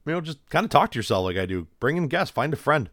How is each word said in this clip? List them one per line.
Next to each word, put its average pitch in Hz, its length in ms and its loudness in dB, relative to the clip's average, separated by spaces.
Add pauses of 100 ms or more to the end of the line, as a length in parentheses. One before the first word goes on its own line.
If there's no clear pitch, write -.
you 151 60 -2
know, 175 100 -2
just 160 160 -10 (100)
kinda 165 200 0
talk 175 240 4
to 123 60 -6
yourself 98 260 2
like 90 120 -2
I 95 80 0
do. 90 220 -4 (120)
Bring 147 200 0
in 165 100 0
guests, 170 240 -2
find 143 220 -2
a - 20 -2
friend. 139 360 0